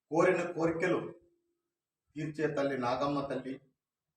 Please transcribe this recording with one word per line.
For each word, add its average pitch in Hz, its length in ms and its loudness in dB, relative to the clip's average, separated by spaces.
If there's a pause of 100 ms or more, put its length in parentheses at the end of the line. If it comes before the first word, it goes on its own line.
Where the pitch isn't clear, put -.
(100)
కోరిన 170 320 6
కోరికలు 160 720 0 (1000)
తీర్చే 151 400 -4
తల్లి 139 240 0
నాగమ్మ 135 420 0
తల్లి, 131 400 -6 (560)